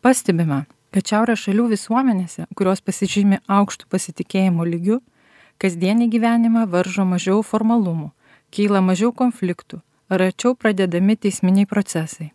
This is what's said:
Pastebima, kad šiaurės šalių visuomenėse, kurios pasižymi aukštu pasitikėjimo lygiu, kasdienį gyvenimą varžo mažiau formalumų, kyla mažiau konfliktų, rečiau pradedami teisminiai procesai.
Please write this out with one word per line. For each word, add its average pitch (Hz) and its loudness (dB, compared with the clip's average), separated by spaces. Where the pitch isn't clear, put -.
Pastebima, 165 2
kad 190 0
šiaurės 220 0
šalių 220 0
visuomenėse, 220 -2
kurios 190 0
pasižymi 196 0
aukštu 202 -2
pasitikėjimo 185 -2
lygiu, 175 -2
kasdienį 190 0
gyvenimą 226 2
varžo 180 0
mažiau 190 0
formalumų, 214 0
kyla 202 0
mažiau 185 2
konfliktų, 196 -4
rečiau 190 0
pradedami 190 2
teisminiai 196 0
procesai. 160 -6